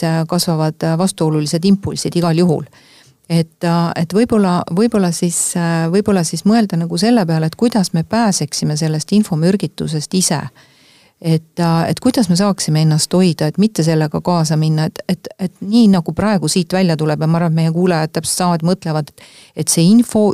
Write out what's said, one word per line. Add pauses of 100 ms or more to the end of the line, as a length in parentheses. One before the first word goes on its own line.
äh,
kasvavad,
äh,
vastuolulised
impulsid
igal
juhul. (600)
Et,
äh, (100)
et
võib-olla, (180)
võib-olla
siis, (180)
äh,
võib-olla
siis
mõelda
nagu
selle
peale,
et
kuidas
me
pääseksime
sellest
infomürgitusest
ise. (800)
Et,
äh,
et
kuidas
me
saaksime
ennast
hoida,
et
mitte
sellega
kaasa
minna,
et,
et, (100)
et
nii
nagu
praegu
siit
välja
tuleb
ja
ma
arvan,
et
meie
kuulajad
täpselt
samamoodi
mõtlevad,
et, (360)
et
see
info (120)